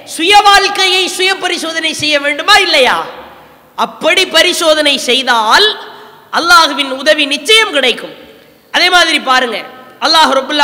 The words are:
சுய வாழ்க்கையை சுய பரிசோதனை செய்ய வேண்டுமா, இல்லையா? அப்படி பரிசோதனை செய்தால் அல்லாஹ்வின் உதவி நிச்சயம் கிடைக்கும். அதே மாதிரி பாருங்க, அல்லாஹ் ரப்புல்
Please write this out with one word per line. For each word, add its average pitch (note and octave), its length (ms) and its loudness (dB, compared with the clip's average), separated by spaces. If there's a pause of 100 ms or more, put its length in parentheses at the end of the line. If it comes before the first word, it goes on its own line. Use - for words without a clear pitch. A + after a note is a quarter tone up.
சுய G4+ 360 2
வாழ்க்கையை F#4+ 680 2
சுய F#4 280 -2
பரிசோதனை D#4+ 580 -6
செய்ய D4+ 260 -2
வேண்டுமா, D4 380 0
இல்லையா? C4 480 2 (680)
அப்படி D#4+ 520 -2
பரிசோதனை D#4 680 0
செய்தால் B3+ 840 0 (540)
அல்லாஹ்வின் D4 560 2
உதவி C#4+ 360 0
நிச்சயம் G4 460 0
கிடைக்கும். B3 420 -2 (580)
அதே E4+ 180 0
மாதிரி E4 300 2
பாருங்க, B3 440 -2 (380)
அல்லாஹ் D#4 300 2
ரப்புல் C#4 320 0